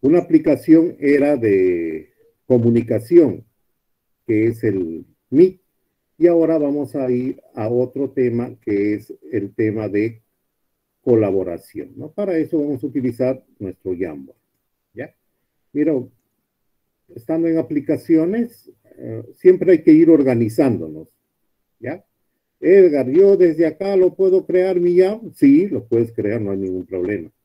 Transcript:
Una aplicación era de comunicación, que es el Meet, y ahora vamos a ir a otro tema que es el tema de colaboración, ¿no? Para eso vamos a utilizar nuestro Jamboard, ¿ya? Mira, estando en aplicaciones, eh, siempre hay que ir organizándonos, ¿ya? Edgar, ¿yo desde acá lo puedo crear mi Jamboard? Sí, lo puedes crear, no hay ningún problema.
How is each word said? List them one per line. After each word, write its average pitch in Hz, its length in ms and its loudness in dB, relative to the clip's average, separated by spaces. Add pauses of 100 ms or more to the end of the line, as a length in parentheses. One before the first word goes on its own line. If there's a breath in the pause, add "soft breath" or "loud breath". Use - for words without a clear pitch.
Una 165 160 4
aplicación 160 800 2
era 143 380 0
de 90 760 0 (340)
comunicación, 117 1000 2 (800)
que 110 220 0
es 113 160 -6
el 90 420 -4 (240)
Meet, 180 300 2 (580)
y 160 80 2
ahora 165 320 2
vamos 143 360 -4
a 131 160 -4
ir 127 300 -4 (140)
a 110 140 -6
otro 127 420 -4
tema 120 500 -4
que 104 340 -2
es 107 180 -12 (200)
el 101 220 -8
tema 110 340 -4
de 110 340 -4 (800)
colaboración, 98 960 -2
¿no? 147 140 -14
Para 190 260 -6
eso 160 220 -4
vamos 147 240 -4
a 151 40 -10
utilizar 127 560 -4 (160)
nuestro 92 400 -10
Jamboard, 76 380 -10 (560)
¿ya? 123 220 -18 (580)
Mira, 147 220 -2 (1200)
estando 165 340 -4
en 165 100 0
aplicaciones, 160 1120 -2 (280)
eh, 113 240 -12 (140)
siempre 180 360 4
hay 160 100 2
que 160 100 4
ir 160 180 6
organizándonos, 117 1000 0 (720)
¿ya? 143 240 -12 (540)
Edgar, 160 520 4
¿yo 196 260 4
desde 170 300 2
acá 190 300 -4
lo 185 180 2
puedo 190 320 0
crear 185 340 0
mi 175 180 0
Jamboard? 202 360 -2
Sí, 147 340 4
lo 143 180 -6
puedes 113 260 0
crear, 107 280 -4
no 98 120 -6
hay 95 60 -4
ningún 92 280 -8
problema. 92 440 -8 (140)